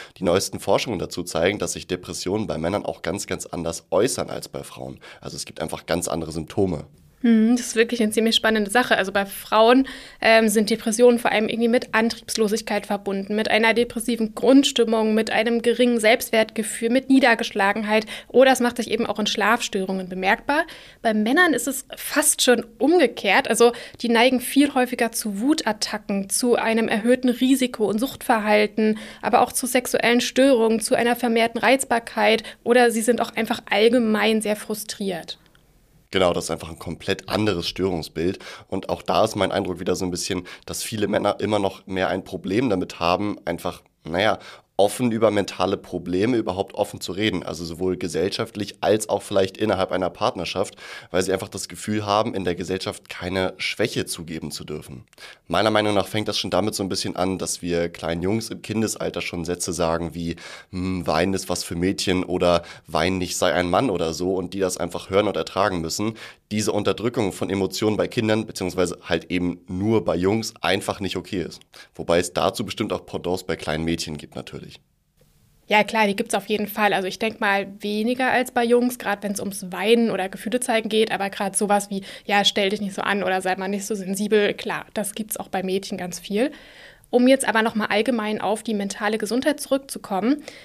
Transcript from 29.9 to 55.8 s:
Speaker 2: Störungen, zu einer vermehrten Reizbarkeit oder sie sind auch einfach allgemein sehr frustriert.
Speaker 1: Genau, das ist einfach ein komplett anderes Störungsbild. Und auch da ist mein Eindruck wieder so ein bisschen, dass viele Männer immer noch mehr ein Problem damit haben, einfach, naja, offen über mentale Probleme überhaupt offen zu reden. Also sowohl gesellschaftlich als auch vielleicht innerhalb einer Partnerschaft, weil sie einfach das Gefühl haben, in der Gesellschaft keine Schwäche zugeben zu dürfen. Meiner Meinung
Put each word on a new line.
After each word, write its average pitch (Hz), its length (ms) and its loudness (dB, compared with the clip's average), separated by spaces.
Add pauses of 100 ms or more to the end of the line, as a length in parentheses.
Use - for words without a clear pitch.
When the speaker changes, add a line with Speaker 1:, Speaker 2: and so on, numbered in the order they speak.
Speaker 2:
Störungen, 226 600 4
zu - 160 0
einer 240 180 2
vermehrten 233 460 0
Reizbarkeit 226 840 2 (220)
oder 240 260 6
sie 220 120 0
sind 233 180 2
auch - 160 -4
einfach 226 340 -2
allgemein 220 720 4
sehr 208 140 -2
frustriert. 190 840 -8 (760)
Speaker 1:
Genau, 90 200 4
das 85 100 -2
ist - 60 -6
einfach 82 180 -6
ein 82 100 -14
komplett - 520 -6
anderes 98 360 0
Störungsbild. 87 720 -2 (300)
Und 95 220 -6
auch 87 100 -2
da 92 240 2
ist 110 100 0
mein 98 160 2
Eindruck 90 300 -2
wieder 92 160 -2
so 92 80 -4
ein 90 60 -2
bisschen, 87 360 -4 (200)
dass - 160 -8
viele 104 260 -2
Männer 101 320 0
immer 104 180 0
noch 98 280 -4
mehr 95 220 -2
ein 92 140 -2
Problem 95 460 -4
damit 92 320 -2
haben, 90 460 0
einfach, 87 340 -6 (240)
naja, 92 340 0 (400)
offen 110 340 2
über 110 180 4
mentale 98 460 0
Probleme 92 640 -2
überhaupt 98 360 -4
offen - 260 -4
zu - 120 -8
reden. 90 320 -2
Also 85 200 -8
sowohl 90 340 -2
gesellschaftlich 95 840 -4
als 107 280 2
auch 98 140 -2
vielleicht 95 360 0
innerhalb 95 340 0
einer 92 160 0
Partnerschaft, 95 680 -4 (340)
weil 90 120 2
sie 92 100 -2
einfach 95 180 -2
das - 180 -10
Gefühl 107 360 -4
haben, 107 300 2
in 95 100 -4
der 87 100 0
Gesellschaft 92 540 -6
keine 92 500 -2
Schwäche - 480 -2
zugeben 78 440 -8
zu 76 140 -10
dürfen. 73 400 -12 (420)
Meiner 98 240 2
Meinung 104 240 4